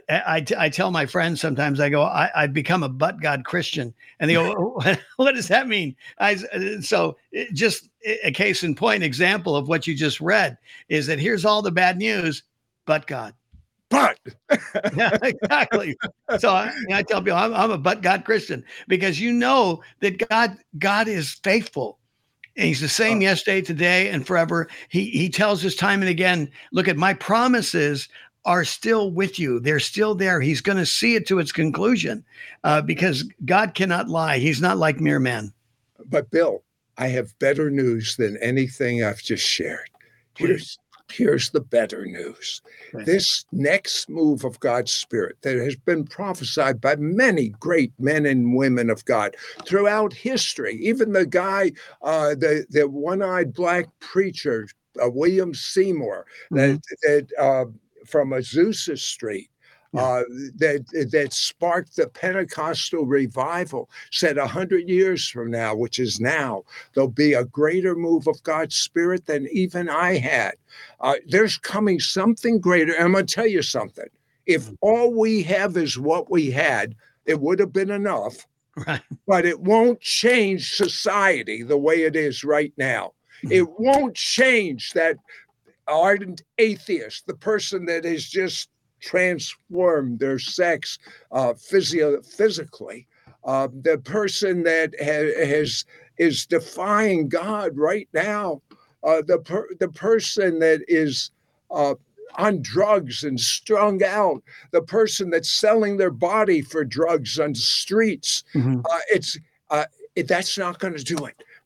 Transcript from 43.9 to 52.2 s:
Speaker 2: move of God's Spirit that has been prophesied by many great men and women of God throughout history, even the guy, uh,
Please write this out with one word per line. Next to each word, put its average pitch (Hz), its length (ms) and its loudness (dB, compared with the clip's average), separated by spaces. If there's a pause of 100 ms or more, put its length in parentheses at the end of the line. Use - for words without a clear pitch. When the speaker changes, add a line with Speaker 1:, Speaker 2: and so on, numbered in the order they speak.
Speaker 2:
move 151 360 0
of 127 160 -6
God's 120 320 0
Spirit - 500 -4
that 135 160 -2
has 131 180 -4
been 160 280 -2
prophesied 151 760 -4
by 139 160 2
many 165 520 2 (120)
great 156 380 0
men 147 280 2
and 123 300 2
women 123 340 2
of 107 140 -2
God 104 320 0 (300)
throughout 202 460 2
history, 131 680 -4
even 220 320 2
the 190 140 4
guy, 190 460 0 (300)
uh, 151 340 2